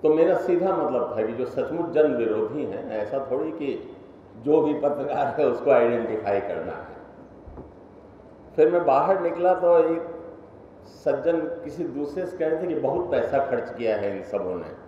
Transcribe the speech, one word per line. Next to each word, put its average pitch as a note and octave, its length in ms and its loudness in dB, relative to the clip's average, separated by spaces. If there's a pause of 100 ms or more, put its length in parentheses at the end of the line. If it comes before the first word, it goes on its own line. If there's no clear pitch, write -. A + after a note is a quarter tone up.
तो D#3 120 6
मेरा E3 240 6
सीधा F3+ 380 0
मतलब B2 360 -2
था A2 140 -2
कि A#2 60 -4
जो B2 140 -4
सचमुच D#3+ 480 -4
जन D3+ 200 4
विरोधी A2 500 -2
हैं, G2 280 -8
ऐसा G#2+ 260 -4 (120)
थोड़ी D#3 220 -2
कि C#3+ 260 -6 (600)
जो D3 240 4
भी D3 180 2
पत्रकार C#3+ 460 0 (120)
है D3 80 4
उसको B2 240 2
आइडेंटिफाई A2 720 4
करना E2 320 -6
है। - 880 -16 (920)
फिर D#3+ 160 6
मैं E3+ 140 2
बाहर E3 340 4
निकला E3+ 360 2
तो F3 240 6
एक E3 280 0 (880)
सज्जन D#3+ 440 0 (240)
किसी D#3 200 -8
दूसरे C#3+ 420 -6
से - 100 -12
कह D#3+ 120 -2
रहे D#3+ 140 -2
थे F#3 40 -4
कि D3+ 140 -2
बहुत C#3 300 -2
पैसा C3+ 360 0
खर्च A#2 300 -4
किया A2 200 0
है G2+ 200 -4
इन F#2 80 -10
सबों F#2 320 -4
ने। E2 160 -10 (160)